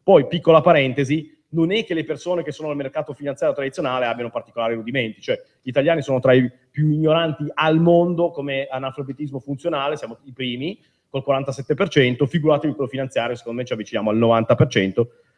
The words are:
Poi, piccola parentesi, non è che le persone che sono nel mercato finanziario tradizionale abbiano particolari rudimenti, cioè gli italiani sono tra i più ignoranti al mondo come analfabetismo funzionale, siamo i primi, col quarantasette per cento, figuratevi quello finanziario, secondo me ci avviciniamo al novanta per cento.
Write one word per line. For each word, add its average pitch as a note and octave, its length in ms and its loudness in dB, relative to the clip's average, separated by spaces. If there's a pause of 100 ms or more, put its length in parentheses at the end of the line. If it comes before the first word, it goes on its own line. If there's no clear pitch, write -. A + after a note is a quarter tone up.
Poi, F3+ 240 6
piccola D#3+ 320 4
parentesi, C#3+ 760 2 (160)
non E3 200 0
è A3 120 0
che F3+ 100 -6
le D#3+ 100 -4
persone E3+ 400 -4
che - 80 -8
sono D#3 160 -10
nel D3 80 -4
mercato C#3+ 360 -6
finanziario C#3+ 420 -2
tradizionale C3+ 520 -2
abbiano A#2 240 -4
particolari A#2 440 -6
rudimenti, A2+ 460 -6
cioè A#2+ 160 -4 (240)
gli B2+ 100 -10
italiani D3 320 0
sono C3 180 -2
tra C3 120 4
i B2+ 160 4 (220)
più D3+ 200 0
ignoranti D#3 540 0 (100)
al D#3+ 260 2
mondo E3+ 500 4
come C#3 400 -6
analfabetismo C3+ 680 -8
funzionale, C#3+ 560 -4
siamo F3 280 -12
i C3+ 80 -20
primi, B2+ 480 -8 (280)
col C3+ 160 -6
quarantasette C#3+ 500 -2
per G3 140 0
cento, B2+ 380 2
figuratevi D3+ 480 0
quello C3+ 140 -4
finanziario, B2 460 -4
secondo A#2 240 -8
me B2+ 60 -6
ci A#2+ 80 -10
avviciniamo G#2+ 380 -4
al G#2+ 60 0
novanta A2+ 380 4
per A#2 140 4
cento. G2 420 0 (280)